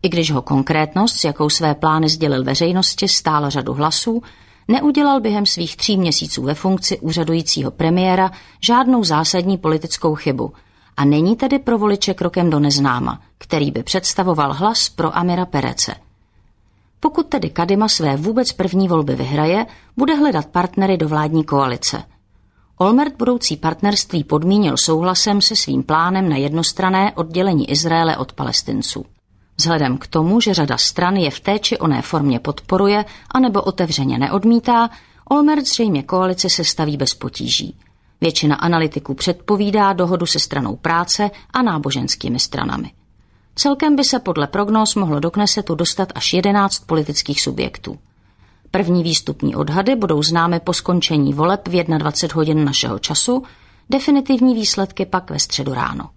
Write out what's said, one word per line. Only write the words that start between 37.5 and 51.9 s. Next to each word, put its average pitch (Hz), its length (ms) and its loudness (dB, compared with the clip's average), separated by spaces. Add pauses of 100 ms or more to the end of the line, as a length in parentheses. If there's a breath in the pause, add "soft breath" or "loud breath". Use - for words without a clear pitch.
Většina 156 360 2
analytiků 160 580 -2
předpovídá 202 800 0
dohodu 175 340 0
se - 120 0
Stranou 120 380 -4
práce 175 540 0 (220 loud breath)
a 254 100 0
náboženskými 143 760 -2
stranami. - 520 -4 (640)
Celkem 285 400 2
by 269 80 2
se - 140 2
podle 151 280 -2
prognóz 208 480 0
mohlo 160 260 0
do 165 100 -2
Knesetu 202 440 0
dostat 175 400 -2
až - 180 -4
jedenáct 196 460 2
politických 147 640 -2
subjektů. - 580 -6 (720 soft breath)
První 175 320 0
výstupní 156 540 -2
odhady 190 400 0
budou 165 260 0
známy 170 380 0
po 175 120 -4
skončení 156 600 0
voleb 175 360 0
v 175 60 -4
jednadvacet 156 600 -2